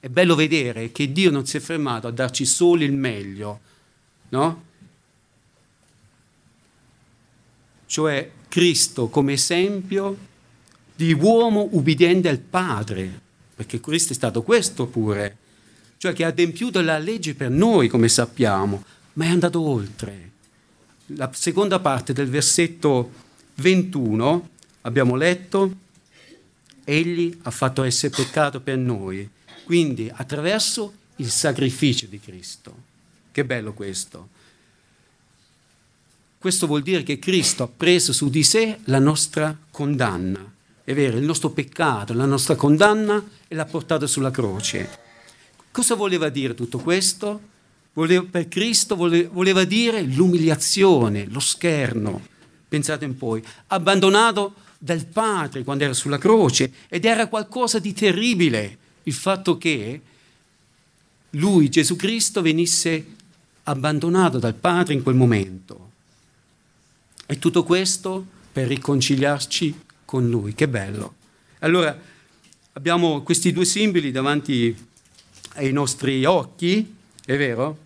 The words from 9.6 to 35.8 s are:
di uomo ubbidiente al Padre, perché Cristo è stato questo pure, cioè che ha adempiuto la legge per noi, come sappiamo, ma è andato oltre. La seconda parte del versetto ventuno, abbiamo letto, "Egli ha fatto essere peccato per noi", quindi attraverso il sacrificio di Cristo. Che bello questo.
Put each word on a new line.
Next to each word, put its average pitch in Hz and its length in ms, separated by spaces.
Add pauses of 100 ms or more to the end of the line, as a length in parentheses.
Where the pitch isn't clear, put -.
di 165 180
uomo 208 600
ubbidiente 170 560
al 139 100
Padre, 107 840 (340)
perché 110 260
Cristo 156 320
è - 20
stato 117 280
questo - 440
pure, 104 500 (600)
cioè 185 140
che 170 120
ha 165 40
adempiuto 175 520
la 160 180
legge 165 360
per 131 160
noi, 165 380
come 117 200
sappiamo, 101 760 (300)
ma 160 100
è 165 40
andato 175 320
oltre. 101 680 (760)
La 143 260
seconda 190 480
parte 139 320
del 131 160
versetto 143 840 (440)
ventuno, 147 920 (320)
abbiamo 123 340
letto, 185 580 (1080)
"Egli 170 580
ha 127 80
fatto 131 320
essere 131 320
peccato 139 460
per 135 180
noi", 101 500 (360)
quindi 139 480
attraverso 196 800 (240)
il 123 140
sacrificio 131 760
di 101 140
Cristo. - 540 (560)
Che 143 140
bello 117 280
questo. 98 560 (2000)